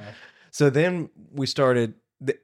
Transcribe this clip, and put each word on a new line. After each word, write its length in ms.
So 180
then 400
we 160
started, 480
th-, 200